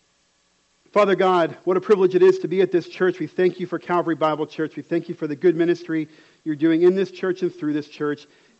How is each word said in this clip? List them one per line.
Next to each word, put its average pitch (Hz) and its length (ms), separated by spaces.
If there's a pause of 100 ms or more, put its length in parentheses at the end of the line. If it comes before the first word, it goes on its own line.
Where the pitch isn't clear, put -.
(920)
Father 196 240
God, 175 480
what 185 140
a 180 40
privilege 185 340
it 180 80
is 185 160
to 170 80
be 185 140
at 180 100
this 180 180
church. 185 300
We 151 80
thank 185 320
you 175 80
for 170 100
Calvary 170 380
Bible 151 320
Church. 156 280
We 147 60
thank 170 260
you 175 60
for 156 140
the 147 80
good 170 200
ministry 165 520 (360)
you're 151 120
doing 160 260
in 180 140
this 190 160
church 185 320
and 175 100
through 151 200
this 147 140
church, 147 380 (340)